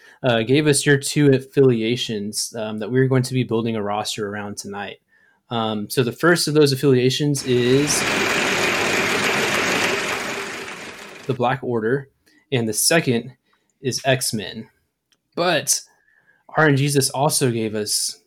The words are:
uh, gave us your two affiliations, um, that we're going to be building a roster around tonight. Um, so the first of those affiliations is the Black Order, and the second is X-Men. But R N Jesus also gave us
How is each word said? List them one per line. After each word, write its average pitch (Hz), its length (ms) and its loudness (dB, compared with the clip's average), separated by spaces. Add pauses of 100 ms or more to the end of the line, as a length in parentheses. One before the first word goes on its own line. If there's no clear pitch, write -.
(240)
uh, 117 200 2
gave 139 240 2
us 143 180 2
your 143 120 6
two 143 340 2
affiliations, 117 1300 0
um, 107 220 -6
that 107 120 -6
we're 131 160 4
going 131 160 2
to 127 100 -6
be 127 100 0
building 113 320 -2
a 107 80 -4
roster 104 460 -4
around 101 280 -8
tonight. 101 400 -12 (520)
Um, 110 400 -4
so 131 140 0
the 117 80 0
first 165 360 2
of 151 60 -2
those 147 200 6
affiliations 131 720 2
is 131 520 2 (3250)
the 135 80 -2
Black 123 300 -2
Order, 120 460 -2 (420)
and 117 160 0
the 107 60 -4
second 135 600 2 (480)
is 123 240 -4
X-Men. 113 640 -2 (680)
But 165 460 0 (720)
R 156 140 4
N 139 80 4
Jesus 143 320 2
also 139 420 0
gave 110 240 -4
us - 520 -4